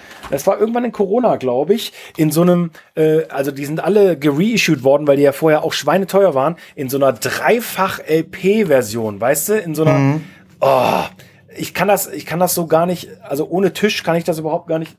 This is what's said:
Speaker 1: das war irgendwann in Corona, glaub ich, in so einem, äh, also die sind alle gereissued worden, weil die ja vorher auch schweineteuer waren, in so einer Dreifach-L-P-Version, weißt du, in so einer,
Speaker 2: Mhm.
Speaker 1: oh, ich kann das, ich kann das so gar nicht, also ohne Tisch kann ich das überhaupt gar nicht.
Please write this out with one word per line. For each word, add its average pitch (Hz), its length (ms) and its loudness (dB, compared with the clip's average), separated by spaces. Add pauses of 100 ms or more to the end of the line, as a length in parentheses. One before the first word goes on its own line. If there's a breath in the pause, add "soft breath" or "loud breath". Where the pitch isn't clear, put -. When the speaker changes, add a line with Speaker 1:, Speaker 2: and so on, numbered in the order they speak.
(300 loud breath)
Speaker 1:
das 143 160 -6
war 202 140 2
irgendwann 233 260 -2
in 233 60 -6
Corona, 202 460 0
glaub 127 340 0
ich, 226 220 -4 (240 loud breath)
in 156 120 2
so 151 120 2
einem, 175 280 2 (240 loud breath)
äh, 156 360 2
also 143 220 -4
die 139 140 -8
sind 156 180 -4
alle 185 360 4
gereissued 156 640 0
worden, 143 240 4
weil 139 100 6
die 143 60 2
ja 139 80 6
vorher 151 320 2
auch 156 100 -4
schweineteuer 185 640 2
waren, 151 220 0 (180 loud breath)
in 135 140 -8
so 135 80 -2
einer 135 160 4
Dreifach-L-P-Version, 151 2000 -2
weißt 147 280 0
du, 208 100 0
in 170 160 -6
so 156 100 0
einer, 151 120 4
Speaker 2:
Mhm. 139 260 0 (360 loud breath)
Speaker 1:
oh, 135 440 2 (520 soft breath)
ich - 180 -12
kann 185 140 -2
das, 202 200 2
ich - 200 -12
kann 160 120 -4
das 180 140 0
so 170 140 -4
gar 160 180 2
nicht, 175 220 -4 (160)
also 143 240 -4
ohne 185 260 0
Tisch 208 300 -2
kann 165 120 0
ich 170 100 -2
das 165 120 -2
überhaupt 160 300 -4
gar 160 100 -2
nicht. 165 220 -10